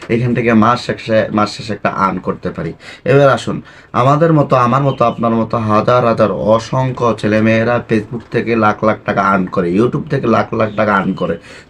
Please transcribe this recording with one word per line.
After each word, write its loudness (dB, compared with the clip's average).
এখান 0
থেকে 2
মাস 4
শেষে, -2
মাস 0
শেষে -8
একটা -4
আর্ন -2
করতে -6
পারি। -8
এবার 6
আসুন, -2
আমাদের 2
মতো, 2
আমার 2
মতো, 0
আপনার -2
মতো -2
হাজার 2
হাজার 2
অসংখ্য 0
ছেলেমেয়েরা 0
Facebook -4
থেকে -2
লাখ 0
লাখ 0
টাকা -2
আর্ন 2
করে, -2
YouTube 0
থেকে -4
লাখ 0
লাখ -2
টাকা 0
আর্ন 0
করে, -6